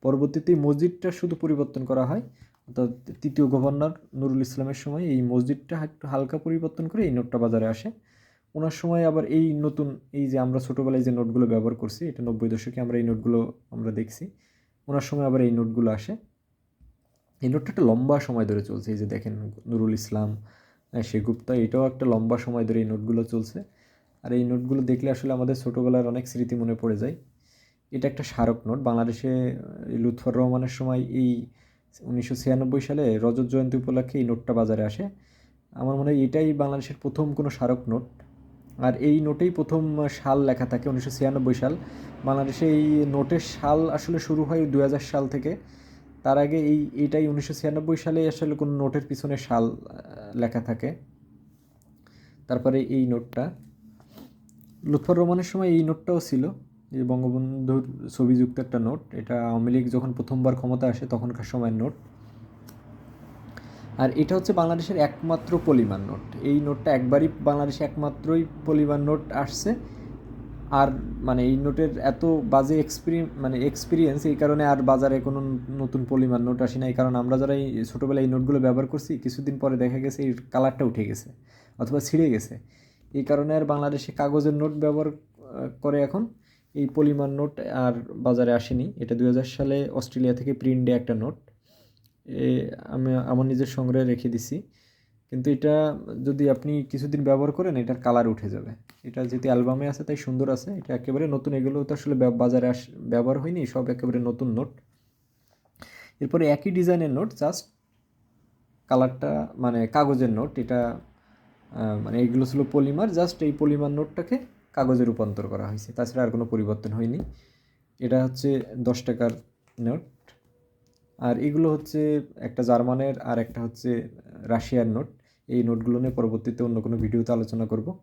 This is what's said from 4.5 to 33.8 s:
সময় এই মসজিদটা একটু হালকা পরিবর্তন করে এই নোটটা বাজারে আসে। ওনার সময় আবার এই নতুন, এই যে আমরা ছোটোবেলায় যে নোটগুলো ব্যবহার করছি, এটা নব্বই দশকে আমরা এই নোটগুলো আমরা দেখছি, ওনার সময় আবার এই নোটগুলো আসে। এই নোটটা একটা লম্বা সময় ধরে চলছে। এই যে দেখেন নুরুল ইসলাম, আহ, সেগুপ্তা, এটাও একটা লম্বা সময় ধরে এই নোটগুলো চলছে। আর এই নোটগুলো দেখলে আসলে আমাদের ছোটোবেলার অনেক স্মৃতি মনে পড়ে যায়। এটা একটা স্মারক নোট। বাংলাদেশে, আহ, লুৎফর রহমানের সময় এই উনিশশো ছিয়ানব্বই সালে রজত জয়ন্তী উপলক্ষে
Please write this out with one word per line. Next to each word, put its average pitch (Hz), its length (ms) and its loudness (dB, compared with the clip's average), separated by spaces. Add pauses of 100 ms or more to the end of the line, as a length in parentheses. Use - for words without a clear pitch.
সময় 147 300 -6
এই 131 180 2
মসজিদটা 123 540 0
একটু 156 320 -8
হালকা 135 300 -2
পরিবর্তন 160 500 -4
করে 208 160 0
এই 160 60 2
নোটটা 120 280 0
বাজারে 113 280 2
আসে। 113 240 -4 (640)
ওনার 156 160 -2
সময় 170 360 2
আবার 156 180 2
এই 160 280 4
নতুন, 147 480 -2 (120)
এই 143 160 -2
যে 131 100 0
আমরা 127 220 2
ছোটোবেলায় 131 420 0
যে 123 80 2
নোটগুলো 120 360 2
ব্যবহার 113 280 2
করছি, 117 340 -8
এটা 131 140 -8
নব্বই 113 260 -2
দশকে 113 320 -4
আমরা 120 160 -2
এই 120 60 2
নোটগুলো 117 500 0 (180)
আমরা 113 200 -6
দেখছি, 113 400 -6 (580)
ওনার 139 120 0
সময় 143 260 -2
আবার 131 140 4
এই 123 100 4
নোটগুলো 117 400 0
আসে। 110 260 -6 (1200)
এই 127 80 0
নোটটা 143 220 -2
একটা 196 120 0
লম্বা 131 380 4
সময় 120 240 -2
ধরে 104 180 0
চলছে। 104 300 -8
এই 107 40 -4
যে 107 100 -4
দেখেন 107 460 -8 (140)
নুরুল 110 280 0
ইসলাম, 107 420 -4 (560)
আহ, 120 100 -4
সেগুপ্তা, 117 520 -2
এটাও 127 320 2
একটা 131 200 -2
লম্বা 113 320 2
সময় 120 260 -2
ধরে 113 140 0
এই 113 60 2
নোটগুলো 110 400 -2
চলছে। 110 400 -6 (580)
আর 123 100 -6
এই 123 120 2
নোটগুলো 127 380 -2
দেখলে 127 280 0
আসলে 131 220 -2
আমাদের 127 220 0
ছোটোবেলার 127 520 2
অনেক 123 220 -4
স্মৃতি 123 280 -4
মনে 117 180 0
পড়ে 113 220 -2
যায়। 127 200 -4 (720)
এটা 139 180 -2
একটা 135 140 -6
স্মারক 117 440 -2
নোট। 117 120 -2
বাংলাদেশে, 117 500 0
আহ, 127 600 -4
লুৎফর 120 440 0
রহমানের 127 360 2
সময় 127 320 -2
এই 123 460 0 (540)
উনিশশো 123 340 -4
ছিয়ানব্বই 131 460 0
সালে 135 420 0
রজত 120 240 2
জয়ন্তী 127 300 0
উপলক্ষে 127 420 -2